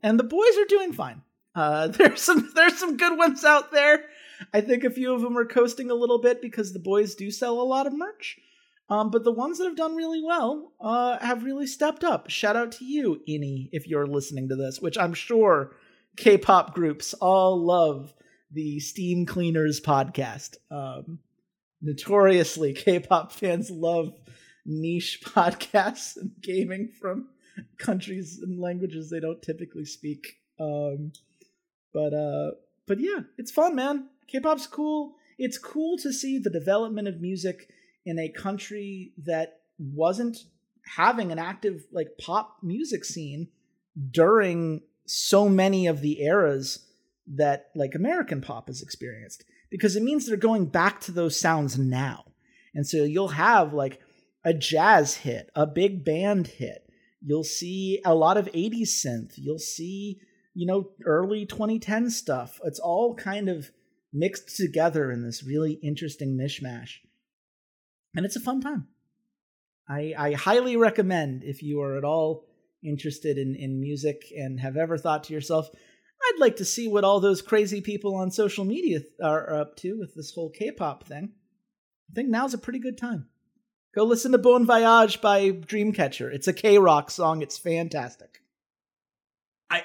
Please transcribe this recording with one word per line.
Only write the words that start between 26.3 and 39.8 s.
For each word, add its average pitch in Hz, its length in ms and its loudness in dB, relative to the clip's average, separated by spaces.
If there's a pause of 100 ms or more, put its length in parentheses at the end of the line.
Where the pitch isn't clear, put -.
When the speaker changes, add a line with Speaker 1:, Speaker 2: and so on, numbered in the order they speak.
Speaker 1:
gaming 190 480 -6
from 196 400 -10 (500)
countries 185 640 -6
and 180 160 -8
languages 175 500 -8
they 165 120 -8
don't 160 200 -8
typically 160 440 -10
speak. 147 500 -14 (240)
Um, 147 540 -6 (800)
but, 151 200 -2
uh, 147 380 -4 (340)
but 202 140 -2
yeah, 359 220 -4 (160)
it's 226 140 -14
fun, 330 240 2
man. 269 340 -4 (180)
K-pop's 302 400 -2
cool. 302 480 -6 (220)
It's 247 200 -6
cool 320 420 -6
to 277 120 -6
see 269 260 -6
the 196 120 -4
development 202 580 -2
of 170 140 -8
music 180 480 -6 (360)
in 165 140 -6
a 160 80 -6
country 196 880 -10 (120)
that 160 360 -6 (180)
wasn't 175 580 -2 (600)